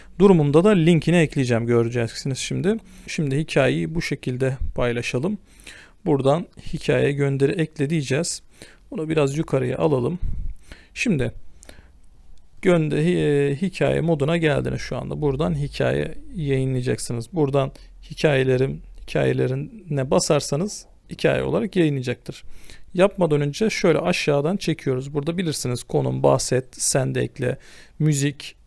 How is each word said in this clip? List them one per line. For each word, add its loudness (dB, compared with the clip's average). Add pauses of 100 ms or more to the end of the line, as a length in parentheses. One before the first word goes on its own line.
(200)
Durumumda 8
da 6
linkini 4
ekleyeceğim, 2
göreceksiniz 0
şimdi. -2 (300)
Şimdi -2
hikayeyi 0
bu -2
şekilde -2 (180)
paylaşalım. -2 (680)
Buradan 2 (280)
hikaye 0
gönderi 2
ekle -2
diyeceğiz. -2 (480)
Bunu -6
biraz 0
yukarıya -2
alalım. 0 (760)
Şimdi 0 (1300)
gönde-, 2
hi-, 2
e, -2
hikaye 0
moduna 0
geldiniz 0
şu -6
anda. -6
Buradan 0
hikaye -2 (200)
yayınlayacaksınız. -2
Buradan 0 (400)
hikayelerim, 2 (200)
hikayelerine -2
basarsanız 0 (240)
hikaye 0
olarak -2
yayınlayacaktır. -2 (500)
Yapmadan 2
önce 0
şöyle 2
aşağıdan 0
çekiyoruz. -4
Burada -4
bilirsiniz -4
konum, 0
bahset, 2
sen -2
de -2
ekle, -4 (420)
müzik, 0 (120)